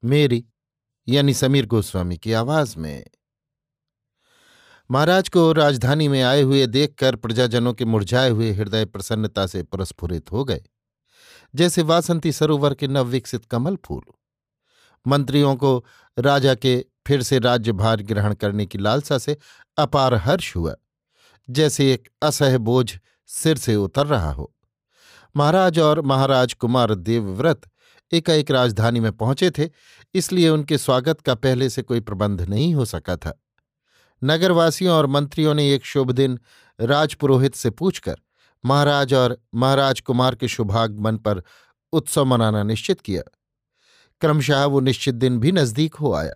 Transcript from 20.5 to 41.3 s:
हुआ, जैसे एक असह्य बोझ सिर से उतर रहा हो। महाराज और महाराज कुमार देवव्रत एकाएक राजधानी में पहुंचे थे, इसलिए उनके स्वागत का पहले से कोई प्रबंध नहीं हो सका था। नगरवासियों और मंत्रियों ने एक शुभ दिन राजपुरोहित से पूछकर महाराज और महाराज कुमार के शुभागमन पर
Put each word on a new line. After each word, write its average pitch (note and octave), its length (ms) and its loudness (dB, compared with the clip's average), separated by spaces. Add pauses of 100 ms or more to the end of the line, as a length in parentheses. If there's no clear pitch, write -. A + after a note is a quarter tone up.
हुआ, E2 200 -6 (760)
जैसे C#3 420 2
एक - 160 -4 (140)
असह्य C#3 360 2
बोझ A#2 400 0 (280)
सिर D#3 320 -2
से A2 180 0
उतर G#2 300 0
रहा F#2+ 260 -2
हो। C#2 220 -12 (840)
महाराज E3 420 2
और D3+ 220 4
महाराज C3+ 540 2
कुमार A#2+ 400 0
देवव्रत G#2+ 760 -2 (420)
एकाएक D#3 380 0
राजधानी A#2+ 500 0
में A2+ 120 0
पहुंचे C#3+ 380 -2
थे, D3+ 200 -6 (440)
इसलिए F3+ 340 2
उनके D#3 300 0
स्वागत B2+ 420 0
का B2+ 140 -2
पहले B2+ 360 0
से B2+ 120 -8
कोई A#2 180 -2
प्रबंध G2+ 420 -4
नहीं A#2 320 -2
हो C3+ 100 0
सका F2+ 320 -6
था। - 260 -12 (840)
नगरवासियों E3 680 2
और D#3 120 4
मंत्रियों D3 480 0
ने C#3+ 200 2
एक C3+ 100 -2
शुभ C3 260 -2
दिन B2+ 280 0 (420)
राजपुरोहित C3+ 760 0
से - 160 -4
पूछकर D#3 460 -6 (480)
महाराज C#3+ 500 2
और B2 280 2 (120)
महाराज C3+ 460 0
कुमार B2+ 340 0
के A#2+ 140 -6
शुभागमन A2 680 -2
पर G#2 260 -4 (500)